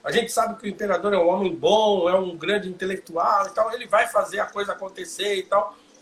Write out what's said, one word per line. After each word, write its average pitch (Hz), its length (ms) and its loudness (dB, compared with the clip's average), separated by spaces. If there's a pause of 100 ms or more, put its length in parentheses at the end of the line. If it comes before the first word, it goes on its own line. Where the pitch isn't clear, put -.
A 143 80 -4
gente 226 220 0
sabe 226 260 -2
que 214 80 -14
o - 20 -2
imperador 196 460 -2
é 185 40 4
um 170 100 4
homem 185 260 2
bom, 190 540 4
é 185 100 4
um 180 180 -4
grande 190 320 -2
intelectual 190 800 -2
e 185 40 -14
tal, 220 220 -2
ele 240 140 -8
vai 220 220 2
fazer 190 320 -2
a 190 60 -2
coisa 196 260 -6
acontecer 190 640 -6
e 185 80 -2
tal." 208 300 0 (280)